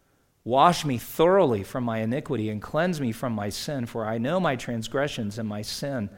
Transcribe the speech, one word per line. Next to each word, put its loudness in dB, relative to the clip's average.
Wash 6
me 0
thoroughly 4
from -6
my -2
iniquity -2
and -6
cleanse -2
me 0
from -4
my -4
sin, -4
for -4
I -2
know 0
my 2
transgressions -4
and -4
my -6
sin -6